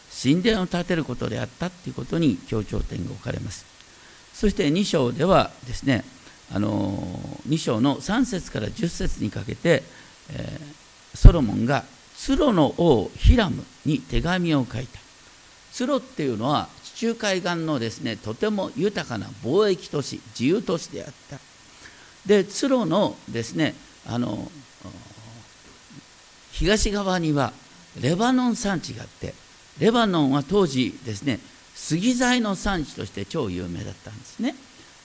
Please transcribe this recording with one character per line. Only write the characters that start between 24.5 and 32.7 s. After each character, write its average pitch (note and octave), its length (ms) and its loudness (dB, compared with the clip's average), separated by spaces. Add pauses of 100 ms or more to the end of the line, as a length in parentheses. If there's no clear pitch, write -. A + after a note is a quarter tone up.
東 G#3 400 2
側 F#3+ 260 0
に D#3+ 140 2
は C3+ 200 0 (480)
レ D3+ 140 2
バ A#3 180 2
ノ B3+ 160 2
ン A3+ 80 0
山 G3 240 -2
地 - 140 -10
が A2 80 -12
あ - 40 -14
っ - 20 -16
て、 - 260 -10 (460)
レ G3 100 4
バ A#3 160 4
ノ F3 160 2
ン C3+ 100 4
は C#3+ 100 2
当 F#3 240 2
時 B2+ 380 -2
で A2 100 -6
す G2+ 80 -10
ね、 B2+ 180 -4 (340)
杉 F#3+ 400 0
材 B3 260 2
の G#3 140 -2
産 F3+ 300 -2